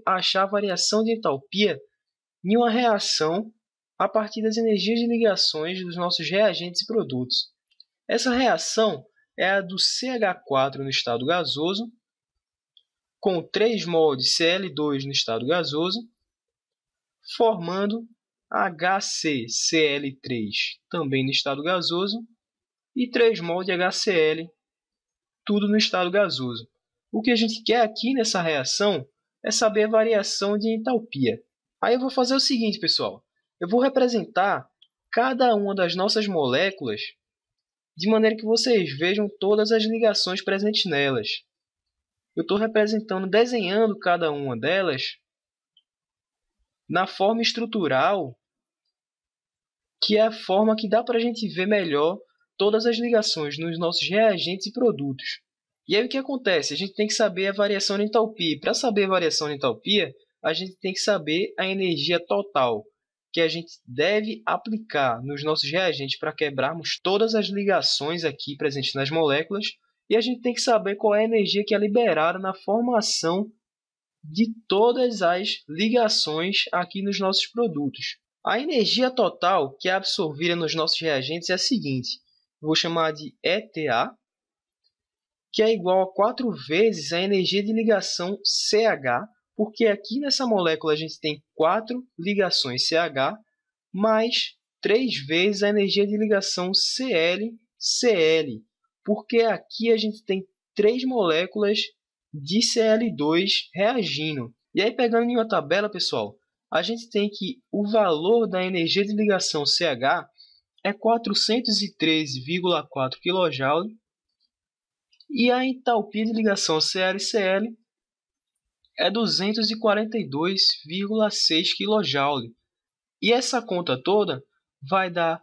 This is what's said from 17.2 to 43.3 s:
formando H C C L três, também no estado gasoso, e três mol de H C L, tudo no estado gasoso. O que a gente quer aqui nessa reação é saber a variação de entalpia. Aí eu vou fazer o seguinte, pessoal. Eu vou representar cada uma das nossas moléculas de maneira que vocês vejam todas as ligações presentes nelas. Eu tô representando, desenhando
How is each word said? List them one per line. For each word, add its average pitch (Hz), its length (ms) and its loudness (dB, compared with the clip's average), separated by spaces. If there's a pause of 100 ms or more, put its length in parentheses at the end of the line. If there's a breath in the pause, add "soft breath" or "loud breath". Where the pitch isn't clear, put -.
formando 208 720 0 (440)
H 185 480 0
C 139 480 -4
C - 320 0 (140)
L 139 260 -6
três, 110 600 -6 (100)
também 135 340 -2
no 135 60 -2
estado 139 320 -2
gasoso, 180 560 -2 (760)
e 247 120 0
três 226 300 4
mol 170 240 -2
de 185 80 -4
H 180 220 0
C - 200 0
L, 160 360 2 (1000)
tudo 208 220 2
no 208 80 4
estado 185 340 0
gasoso. 131 580 -2 (440)
O 220 100 -2
que 240 80 0
a 240 60 4
gente 220 260 -2
quer 233 200 2
aqui 220 300 -2
nessa 220 300 0
reação 160 640 0 (380)
é 214 80 -2
saber 214 320 2
a 214 60 0
variação 214 680 2
de 214 100 -2
entalpia. 220 720 -2 (400)
Aí 220 140 2
eu 254 60 0
vou 262 100 -4
fazer 254 240 0
o 214 60 2
seguinte, 226 400 0
pessoal. 110 440 -2 (360)
Eu 170 80 -4
vou 233 120 2
representar 233 880 0 (440)
cada 247 420 2
uma 202 180 0
das 180 220 0
nossas 208 320 0
moléculas 151 760 0 (960)
de 170 120 -2
maneira 220 280 4
que 220 80 -12
vocês 214 540 2
vejam 208 400 0
todas 214 320 2
as 226 140 2
ligações 214 580 0
presentes 208 440 0
nelas. 139 580 0 (880)
Eu 165 100 -2
tô 190 120 0
representando, 214 720 0
desenhando 214 680 2